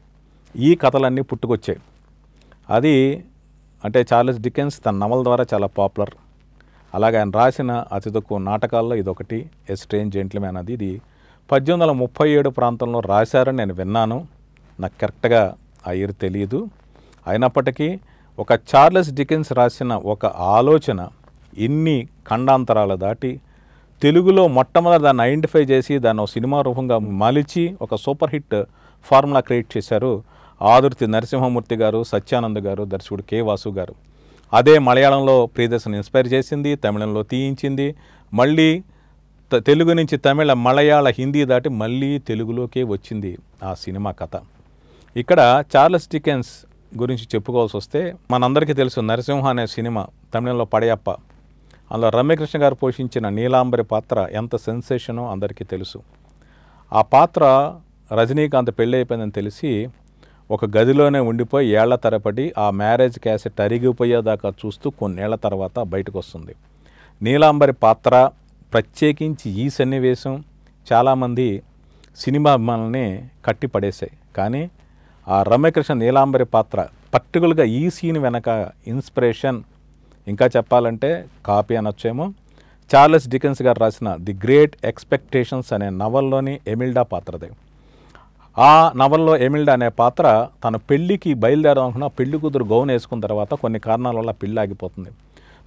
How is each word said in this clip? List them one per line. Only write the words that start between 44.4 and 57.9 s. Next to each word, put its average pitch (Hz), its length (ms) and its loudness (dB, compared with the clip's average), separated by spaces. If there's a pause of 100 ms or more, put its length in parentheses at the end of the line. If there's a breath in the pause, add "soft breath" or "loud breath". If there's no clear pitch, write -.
ఇక్కడ 135 480 4 (120)
చార్లెస్ 160 360 4
డికెన్స్ 147 380 -4 (480)
గురించి 120 260 -6 (100)
చెప్పుకోవాల్సి 117 420 -2
వస్తే, 170 380 -6 (160)
మనందరికీ 135 420 0
తెలుసు 131 280 -2
నరసింహ 123 480 -2
అనే 120 180 -2
సినిమా, 113 400 -6 (280)
తమిళంలో 120 300 -4
పడయప్ప, 110 460 -2 (840 soft breath)
అందులో 113 160 -2
రమ్యకృష్ణ 147 540 -2
గారు 139 120 2
పోషించిన 127 540 -6
నీలాంబరి 123 540 0
పాత్ర 107 500 -4
ఎంత 113 240 -6
సెన్సేషనో 120 720 -8
అందరికీ 101 340 -8
తెలుసు. 95 380 -12 (920 soft breath)
ఆ 110 100 4
పాత్ర 147 720 4 (380)